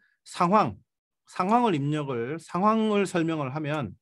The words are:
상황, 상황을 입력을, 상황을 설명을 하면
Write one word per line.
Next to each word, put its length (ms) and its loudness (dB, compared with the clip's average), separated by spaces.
상황, 520 2
상황을 480 2
입력을, 680 -4
상황을 680 2
설명을 500 -2
하면 460 -4